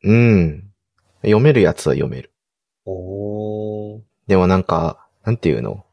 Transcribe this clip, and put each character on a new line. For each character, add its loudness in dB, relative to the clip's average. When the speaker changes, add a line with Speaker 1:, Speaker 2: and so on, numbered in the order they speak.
Speaker 1:
う 2
ん。 2
読 2
め 4
る 4
や 4
つ -6
は 0
読 -4
め -12
る。 -20
Speaker 2:
お -10
ー。 -20
Speaker 1:
で 2
も 4
な 4
ん 0
か、 -4
な -2
ん -2
て -2
い 2
う -4
の？ -10